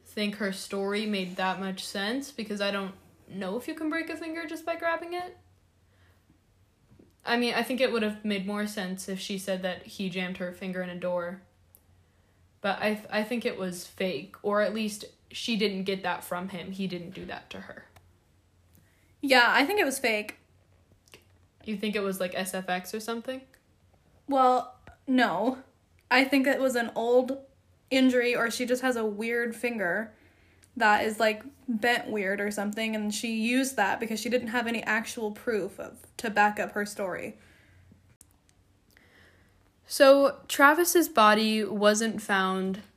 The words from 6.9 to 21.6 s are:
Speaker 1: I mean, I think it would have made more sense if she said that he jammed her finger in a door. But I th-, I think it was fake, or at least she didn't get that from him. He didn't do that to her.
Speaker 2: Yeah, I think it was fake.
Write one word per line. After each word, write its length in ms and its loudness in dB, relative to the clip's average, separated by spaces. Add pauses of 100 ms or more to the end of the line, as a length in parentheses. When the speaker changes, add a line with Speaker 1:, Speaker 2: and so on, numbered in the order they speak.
Speaker 1:
I 120 0
mean, 160 0
I 80 0
think 200 -2
it 100 2
would 100 0
have 240 -4
made 220 -2
more 180 -4
sense 420 -8
if 120 -6
she 180 -8
said 240 -6
that 240 -6
he 240 -6
jammed 280 -6
her 160 -6
finger 280 -8
in 80 -6
a 60 -10
door. 460 -4 (1200)
But 200 -2
I 140 2
th-, 160 -14
I 120 -2
think 220 -4
it 140 -4
was 260 -8
fake, 560 -6
or 200 2
at 120 0
least 320 -6 (260)
she 260 -4
didn't 260 0
get 180 -2
that 220 -4
from 260 -6
him. 220 -10
He 160 -4
didn't 260 -8
do 120 -12
that 260 -12
to 80 -12
her. 260 -16 (1400)
Speaker 2:
Yeah, 260 6
I 180 4
think 140 0
it 60 4
was 140 -2
fake. 380 -2 (1300)